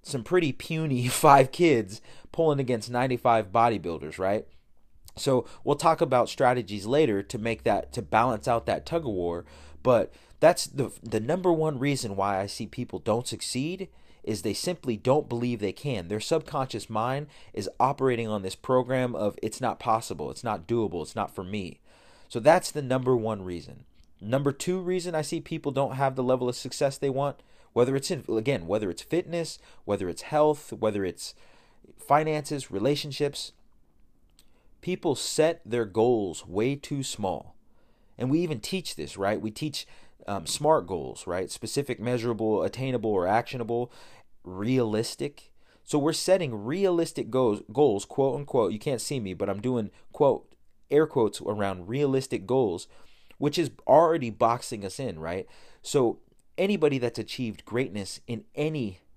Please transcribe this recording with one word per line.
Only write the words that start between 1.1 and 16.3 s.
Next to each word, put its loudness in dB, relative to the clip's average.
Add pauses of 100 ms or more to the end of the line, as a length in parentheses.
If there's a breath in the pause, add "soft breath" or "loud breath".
kids 4 (320 loud breath)
pulling 2
against -2
ninety-five 2
bodybuilders, 2
right? 0 (680)
So 2 (180 loud breath)
we'll 2
talk 4
about 4
strategies 0
later 2
to -10
make -4
that, 0
to -6
balance 2
out 0
that -2
tug -4
of -4
war. -4 (360 loud breath)
But 4 (280 soft breath)
that's 6
the, -4 (100)
the -2
number 0
one 0
reason -2
why 0
I -2
see -8
people -8
don't 0
succeed -6 (340 soft breath)
is -4
they -2
simply -4
don't 2
believe -2
they -2
can. -6
Their -2
subconscious -4